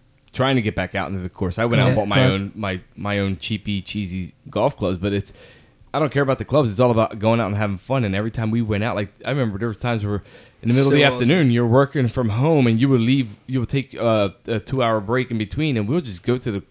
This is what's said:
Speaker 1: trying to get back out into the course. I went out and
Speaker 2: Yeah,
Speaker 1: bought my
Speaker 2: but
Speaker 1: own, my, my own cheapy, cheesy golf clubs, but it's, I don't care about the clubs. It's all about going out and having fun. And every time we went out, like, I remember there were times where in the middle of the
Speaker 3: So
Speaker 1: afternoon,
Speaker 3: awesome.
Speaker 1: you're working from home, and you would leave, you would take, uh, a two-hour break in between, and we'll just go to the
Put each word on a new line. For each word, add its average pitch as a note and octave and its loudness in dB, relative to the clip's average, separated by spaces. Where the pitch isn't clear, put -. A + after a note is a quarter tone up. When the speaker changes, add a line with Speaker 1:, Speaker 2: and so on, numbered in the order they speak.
Speaker 1:
trying C3 2
to B2 2
get G#2 -2
back F#2 -4
out F2 -4
into F#2+ -6
the F2+ -6
course. F#2 -4
I A#2 2
went A#2 2
out - 4
and B2+ 2
Speaker 2:
Yeah, G#2+ 2
Speaker 1:
bought G2+ -2
my G2+ 0
Speaker 2:
but B2+ 4
Speaker 1:
own, G2 -4
my, F#2+ -6
my G2+ -4
own G2 -2
cheapy, G2+ -4
cheesy F#2 -6
golf A#2 0
clubs, F#2 -2
but G2 -4
it's, G2+ -4
I C3+ 0
don't D3 0
care C#3+ 0
about C3+ -2
the G#2 -8
clubs. C3 2
It's G2 -2
all B2 6
about A2 0
going A2+ 2
out G#2+ 0
and G2+ -2
having G2+ -2
fun. C3 -2
And F#2+ 0
every G#2+ -2
time A2 -4
we A#2 0
went G#2 0
out, A2 -2
like, G2+ -4
I - -6
remember A#2+ -2
there A#2 -2
were G#2+ -6
times A#2 -2
where G#2 -2
in A2+ 0
the B2 4
middle C#3 4
of C#3+ 2
the D3 6
Speaker 3:
So C3+ 4
Speaker 1:
afternoon, B2 2
Speaker 3:
awesome. C3 4
Speaker 1:
you're A#2+ 2
working C3 4
from A#2 -2
home, C3+ 2
and A2+ 4
you C3+ 4
would B2+ 4
leave, B2+ 2
you C3 -4
would A2+ -4
take, C3+ -4
uh, G#2 2
a A2 -2
two-hour A#2 -2
break A#2+ -2
in A#2 -4
between, C3+ -2
and G2+ -2
we'll E3 -2
just G2+ -10
go B2 0
to A#2+ -6
the G2 -4